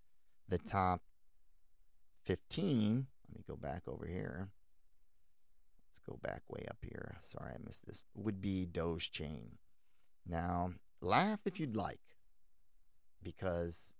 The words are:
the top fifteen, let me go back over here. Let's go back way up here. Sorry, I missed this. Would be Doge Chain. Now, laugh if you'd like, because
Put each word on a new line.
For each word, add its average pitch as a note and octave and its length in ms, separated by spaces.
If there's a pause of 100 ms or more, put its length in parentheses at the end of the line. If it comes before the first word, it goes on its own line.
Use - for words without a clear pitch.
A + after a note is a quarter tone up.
(500)
the F2 80
top F#2 460 (1200)
fifteen, B2 800 (240)
let - 80
me - 100
go D2 80
back - 320
over D2+ 200
here. F#2 420 (1400)
Let's - 140
go - 160
back - 260
way - 180
up - 140
here. - 360 (140)
Sorry, C2 220
I - 100
missed - 220
this. - 180 (120)
Would G#2 260
be F#2+ 240
Doge E2+ 460
Chain. C2 480 (680)
Now, F2 440 (300)
laugh E3 440
if - 140
you'd B2+ 160
like, F2 260 (1200)
because F2 800